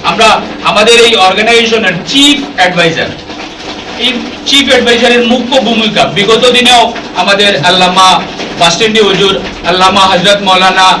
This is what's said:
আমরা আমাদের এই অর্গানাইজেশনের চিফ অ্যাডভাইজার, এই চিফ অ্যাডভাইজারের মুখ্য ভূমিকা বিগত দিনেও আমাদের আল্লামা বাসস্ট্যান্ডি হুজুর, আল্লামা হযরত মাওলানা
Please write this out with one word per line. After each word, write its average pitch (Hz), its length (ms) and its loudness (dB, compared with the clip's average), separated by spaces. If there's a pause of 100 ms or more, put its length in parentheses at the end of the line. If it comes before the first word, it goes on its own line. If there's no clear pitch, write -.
আমরা 214 240 0 (360)
আমাদের 214 360 2
এই 233 160 4
অর্গানাইজেশনের 214 760 0 (160)
চিফ 285 280 2 (180)
অ্যাডভাইজার, 170 540 0 (880)
এই 240 120 -2 (360)
চিফ 277 220 0
অ্যাডভাইজারের 240 580 2
মুখ্য 254 340 0
ভূমিকা 226 440 0
বিগত 220 460 0
দিনেও 240 320 4 (340)
আমাদের 202 340 0 (140)
আল্লামা 185 440 2 (500)
বাসস্ট্যান্ডি 220 420 0
হুজুর, 190 340 2 (320)
আল্লামা 190 400 2
হযরত 190 360 2
মাওলানা 185 440 2 (140)